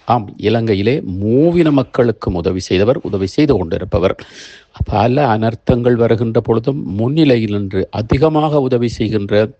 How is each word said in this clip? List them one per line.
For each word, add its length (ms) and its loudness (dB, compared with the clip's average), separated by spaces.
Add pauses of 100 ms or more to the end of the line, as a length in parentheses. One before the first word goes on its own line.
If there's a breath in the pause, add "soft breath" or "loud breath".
ஆம், 320 -2
இலங்கையிலே 680 0 (220)
மூவின 460 4
மக்களுக்கும் 640 0
உதவி 260 -2
செய்தவர், 420 0
உதவி 240 -4
செய்து 300 2
கொண்டிருப்பவர். 600 -2 (680 loud breath)
பல 540 0
அனர்த்தங்கள் 560 0
வருகின்ற 460 0
பொழுதும் 540 -2
முன்னிலையில் 560 2
நின்று 400 -4
அதிகமாக 720 0
உதவி 280 0
செய்கின்ற 600 -2 (120)